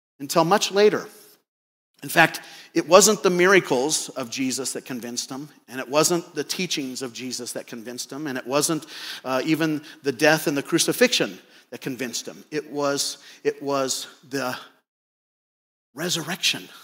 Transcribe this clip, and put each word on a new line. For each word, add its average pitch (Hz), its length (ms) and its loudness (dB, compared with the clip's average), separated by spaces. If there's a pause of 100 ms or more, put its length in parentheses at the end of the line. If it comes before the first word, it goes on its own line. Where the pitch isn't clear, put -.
(200)
until 156 240 2
much 196 280 2
later. 196 360 2 (960)
In 143 60 -10
fact, 160 320 4 (360)
it 156 100 0
wasn't 196 360 8
the 190 80 4
miracles 175 800 4
of 131 200 -8
Jesus 127 440 -4
that 117 120 -10
convinced 120 460 -8
him, 143 180 -12 (180)
and 123 120 -12
it 123 100 -8
wasn't 160 460 2
the 151 80 -4
teachings 139 580 -6
of 131 100 -8
Jesus 120 420 -10
that 123 120 -10
convinced 120 460 -12
him, 151 160 -8
and 127 100 -6
it 123 80 -10
wasn't, 147 400 0 (400)
uh, 131 200 0
even 156 360 0 (220)
the 139 80 -2
death 151 340 4
and 156 100 0
the 139 60 -2
crucifixion 156 800 2 (320)
that 123 100 -14
convinced 123 460 -8
him. 101 240 -18
It 151 200 -8
was, 143 460 -2 (260)
it 143 200 -2
was 139 440 -2 (220)
the 127 260 -4 (1400)
resurrection 160 760 -4 (140)